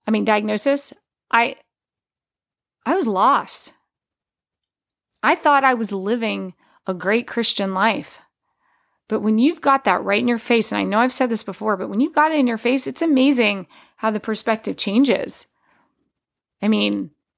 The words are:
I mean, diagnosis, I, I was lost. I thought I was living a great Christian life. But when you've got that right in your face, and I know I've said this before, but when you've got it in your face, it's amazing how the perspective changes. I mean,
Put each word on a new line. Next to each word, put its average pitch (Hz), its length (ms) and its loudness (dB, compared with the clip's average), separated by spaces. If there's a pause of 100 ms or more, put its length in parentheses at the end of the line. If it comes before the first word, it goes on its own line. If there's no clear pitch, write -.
I 214 40 0
mean, 214 140 0
diagnosis, 214 680 -2 (380)
I, 233 280 0 (1300)
I 269 100 0
was 359 120 0
lost. 220 680 0 (1500)
I 277 120 2
thought 285 280 2
I 262 100 4
was 220 180 -4
living 202 600 -4 (320)
a 190 80 -2
great 208 340 -2
Christian 202 460 -2
life. 190 460 -2 (880)
But 214 120 -2
when 214 160 2
you've 302 240 2
got 269 240 2
that 190 180 2
right 202 160 0
in 240 80 0
your 240 100 0
face, 226 340 0
and 208 80 -2
I 202 40 0
know 196 160 0
I've 254 120 2
said 254 180 0
this 226 140 -4
before, 208 320 -4
but 190 140 -6
when 196 100 -2
you've 320 140 0
got 311 180 2
it 302 60 0
in 262 100 4
your 226 100 -2
face, 254 300 0
it's 262 140 -6
amazing 254 680 2 (300)
how 220 140 -2
the 208 80 -2
perspective 220 580 -4
changes. - 680 0 (1120)
I 202 60 -2
mean, 208 440 0 (260)